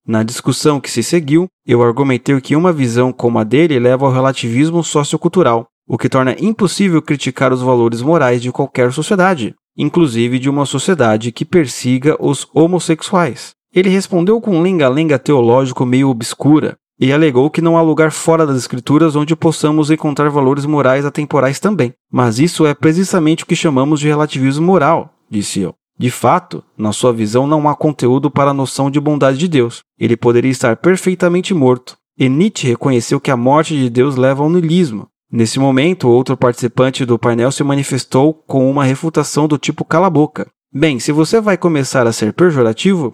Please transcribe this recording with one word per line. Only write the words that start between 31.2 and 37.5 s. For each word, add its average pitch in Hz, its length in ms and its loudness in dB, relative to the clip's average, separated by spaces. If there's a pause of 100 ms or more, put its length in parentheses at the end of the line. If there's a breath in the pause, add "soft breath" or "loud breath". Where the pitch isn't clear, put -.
morto." 127 440 0 (220)
E 147 100 2
Nietzsche 156 380 0
reconheceu 127 520 0
que - 120 -4
a 131 60 0
morte 143 380 0
de 131 140 0
Deus 127 260 0
leva 135 280 0
ao 151 60 2
niilismo. 165 580 0 (240)
Nesse 117 280 0
momento, 135 480 2
outro 123 300 2
participante 127 680 0
do 120 120 0
painel 120 340 0